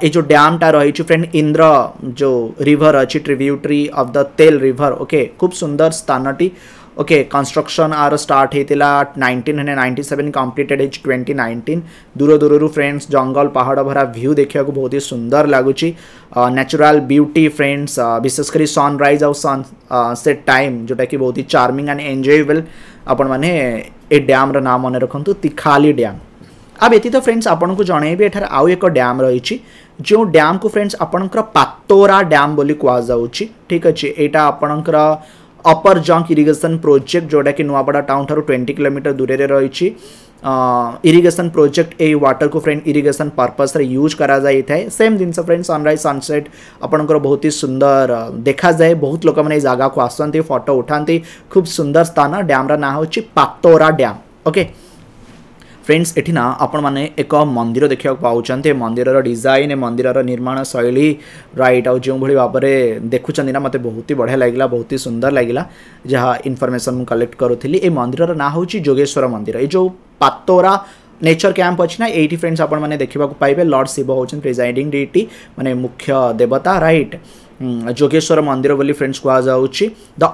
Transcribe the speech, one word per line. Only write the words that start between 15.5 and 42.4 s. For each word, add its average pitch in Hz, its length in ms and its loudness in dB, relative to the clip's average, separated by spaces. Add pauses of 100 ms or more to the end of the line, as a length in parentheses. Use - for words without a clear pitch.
ଅ, 123 120 2
ନ୍ୟାଚୁରାଲ 147 520 2
ବିୟୁଟି, 147 480 2
ଫ୍ରେଣ୍ଡସ୍, 143 520 -4
ଅ, 117 180 0
ବିଶେଷ 131 320 -4
କରି 156 160 0
ସନରାଇଜ୍ 143 580 2
ଆଉ 147 80 2
ସନ୍, 139 300 -4 (280)
ଅ, 120 240 0
ସେଟ୍ 143 320 -2
ଟାଇମ୍, 131 400 0
ଯୋଉଟାକି 123 300 -4
ବହୁତ 127 200 -2
ହି 135 60 -6
ଚାର୍ମିଂ 131 460 0
ଆଣ୍ଡ 143 120 -4
ଏନ୍ଜୟେବଲ୍। 147 640 2 (460)
ଆପଣମାନେ 135 420 0 (640)
ଏ 147 60 6
ଡ୍ୟାମ୍ର 135 420 2
ନାଁ 127 180 0
ମନେ 127 200 -2
ରଖନ୍ତୁ, 143 340 -4
ତିଖାଲି 147 600 2
ଡ୍ୟାମ୍। 110 260 -2 (640)
ଆ 226 80 4
ବ୍ୟତୀତ, 226 280 4
ଫ୍ରେଣ୍ଡସ୍, 233 320 0
ଆପଣଙ୍କୁ 185 360 0
ଜଣେଇବି, 170 400 0
ଏଠାରେ 202 260 -2
ଆଉ 143 180 4
ଏକ 180 180 0
ଡ୍ୟାମ୍ 127 340 0
ରହିଛି, 127 340 0 (460)
ଯେଉଁ 208 240 2
ଡ୍ୟାମ୍କୁ, 170 440 2
ଫ୍ରେଣ୍ଡସ୍, 208 320 -2
ଆପଣଙ୍କର 185 400 -4
ପାତୋରା 196 800 4
ଡ୍ୟାମ୍ 151 340 2
ବୋଲି 143 180 0
କୁହାଯାଉଛି। 123 680 -2 (240)
ଠିକ୍ 170 180 0
ଅଛି, 147 320 0
ଏଇଟା 147 280 0
ଆପଣଙ୍କର 151 500 -2 (680)
ଅପର 170 320 6
ଜଙ୍କ୍ 165 340 0
ଇରିଗେସନ 156 460 2
ପ୍ରୋଜେକ୍ଟ, 151 500 2
ଯୋଉଟାକି 143 340 0
ନୂଆପଡ଼ା 143 380 0
ଟାଉନ 139 240 -2
ଠାରୁ 151 160 -2
ଟ୍ୱେଣ୍ଟି 131 320 -2
କିଲୋମିଟର 139 400 -2
ଦୂରରେ 131 340 -2
ରହିଛି. 139 480 0 (500)
ଅ, 135 80 -2 (520)
ଇରିଗେସନ 170 440 4
ପ୍ରୋଜେକ୍ଟ, 160 520 0
ଏଇ 156 140 2
ୱାଟରକୁ, 147 460 0